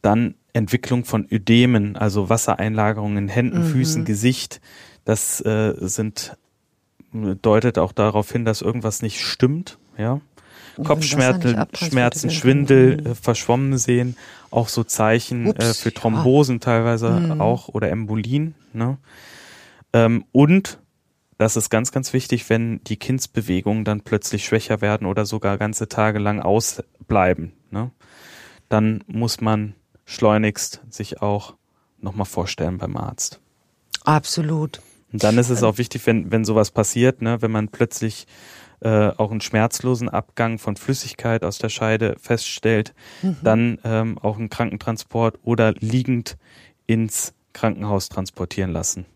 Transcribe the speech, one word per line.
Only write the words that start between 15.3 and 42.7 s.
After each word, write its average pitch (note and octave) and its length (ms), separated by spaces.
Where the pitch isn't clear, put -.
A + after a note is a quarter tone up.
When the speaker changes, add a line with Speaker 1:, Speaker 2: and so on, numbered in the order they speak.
Speaker 2:
Ups, G#3+ 160
Speaker 1:
äh, A2+ 100
für - 160
Speaker 2:
ja. - 40
Speaker 1:
Thrombosen B2 640
teilweise A#2 500
Speaker 2:
Mhm. D#3 300
Speaker 1:
auch A#2+ 280
oder - 220
Embolien, A2+ 640
ne? A#2+ 260
Ähm, A#2 400
und D#3 460
das A2 180
ist A2 140
ganz, A#2 200
ganz C3 220
wichtig, B2+ 380
wenn A2+ 340
die G#2+ 120
Kindsbewegungen G#2+ 880
dann G#2+ 180
plötzlich - 420
schwächer A2 360
werden G#2 260
oder G2+ 200
sogar G2+ 320
ganze G#2+ 300
Tage G#2+ 320
lang G#2 200
ausbleiben, F#2 1120
ne? A#2 200
Dann G#2+ 400
muss A2+ 320
man G#2+ 340
schleunigst - 840
sich - 320
auch G#2 320
nochmal F#2+ 260
vorstellen F2+ 520
beim - 180
Arzt. - 440
Speaker 2:
Absolut. D3+ 760
Speaker 1:
Und G#2+ 120
dann A2 140
ist B2 120
es A#2 120
Speaker 2:
Ähm, A2+ 60
Speaker 1:
auch G#2 100
wichtig, A#2+ 280
wenn, G#2+ 240
wenn A2 140
sowas G#2+ 260
passiert, A#2+ 500
ne, A2+ 220
wenn A2+ 80
man G#2+ 180
plötzlich, - 580
äh, G#2+ 280
auch G#2 240
einen A2 80
schmerzlosen A#2 680
Abgang A2+ 500
von G2+ 180
Flüssigkeit A#2 680
aus G2 140
der A#2 100
Scheide A2 520
feststellt, A2 760